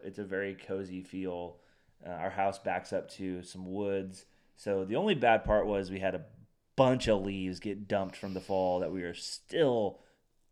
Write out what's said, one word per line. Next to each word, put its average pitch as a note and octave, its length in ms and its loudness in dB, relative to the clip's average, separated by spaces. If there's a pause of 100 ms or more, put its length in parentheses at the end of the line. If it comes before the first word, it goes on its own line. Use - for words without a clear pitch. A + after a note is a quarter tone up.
it's G2 140 -12
a G#2 60 -4
very G2 300 -4
cozy F#2+ 480 -8
feel. F2+ 540 -6 (500)
Uh, F2 40 -10
our F2 200 -4
house G2 280 0
backs F#2 340 -4
up - 180 -2
to F#2 320 -6
some F#2 280 -12
woods. F#2+ 540 -2 (320)
So G2 280 0
the G#2 120 -2
only G3 180 4
bad A#2 300 6
part G#2 220 4
was G2 240 0
we F#2+ 100 -6
had F#2 140 2
a E2 100 -6 (520)
bunch B2+ 320 6
of G2+ 160 6
leaves F#2 360 -4
get G2+ 280 -6
dumped F#2+ 280 0
from G2 180 -6
the F#2 60 -4
fall F#2 400 2
that F2 120 -2
we F#2 100 -4
are F2 120 -6
still A#2+ 840 0 (520)